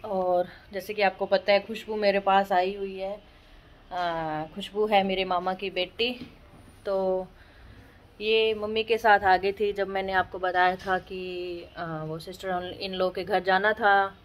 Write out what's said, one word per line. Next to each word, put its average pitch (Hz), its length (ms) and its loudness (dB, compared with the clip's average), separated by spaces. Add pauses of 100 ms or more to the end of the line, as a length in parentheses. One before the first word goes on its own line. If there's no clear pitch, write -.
और 180 420 0 (240)
जैसे 202 220 -8
कि 208 80 0
आपको 190 240 0
पता 196 260 2
है, 196 80 6
खुशबू 214 360 -10
मेरे 202 240 2
पास 196 320 2
आई 185 220 2
हुई 196 200 -8
है। 190 180 -8 (800)
आ, 165 540 -4
खुशबू 202 400 -4
है 208 180 4
मेरे 190 220 0
मामा 185 280 0
की 190 160 -6
बेटी। 185 420 -4 (760)
तो 185 400 0 (960)
ये 220 360 2
मम्मी 214 280 -2
के 220 140 2
साथ 208 220 6
आ 185 160 6
गई 196 160 0
थी, 202 220 -2
जब 196 160 -2
मैंने 190 240 -4
आपको 185 240 0
बताया 180 400 2
था 185 220 -2
कि, 180 760 -10
आ, 170 100 -8 (180)
वो 156 160 -8
सिस्टर 180 600 -6
इन 190 140 -6
लॉ 185 160 0
के 180 140 -6
घर 185 200 0
जाना 196 300 2
था। 214 200 4 (300)